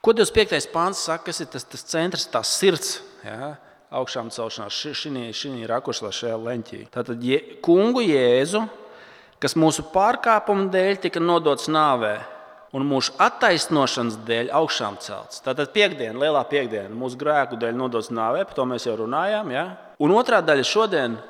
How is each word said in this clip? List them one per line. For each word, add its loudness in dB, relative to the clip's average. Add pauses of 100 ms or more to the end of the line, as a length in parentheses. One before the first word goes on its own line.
Ko 6
divdesmit 2
piektais 2
pāns -2
saka, -4
kas -8
ir -10
tas, -12
tas -16
centrs, -2
tā -2
sirds, 0 (240)
ja? -10 (340)
Augšām -4
celšanās -8
ši-, -6
šinī, -6 (100)
šinī -8
rakursā, -4
šajā -4
leņķī. -8 (140)
Tātad -6
Je-, -2
Kungu 6
Jēzu, 4 (760)
kas -2
mūsu 4
pārkāpumu 2
dēļ 2
tika -2
nodots 2
nāvē, 2 (560)
un -2
mūsu 0
attaisnošanas 2
dēļ -2
augšām -2
celts. -12
Tātad -2
piekdiena, 2
lielā 4
piekdiena, -2
mūsu -6
grēku 0
dēļ -2
nodots -2
nāvē, 0
par -8
to 0
mēs -4
jau 0
runājām, -2
ja? -2 (300)
Un 4
otrā 4
daļa 4
šodien 2 (160)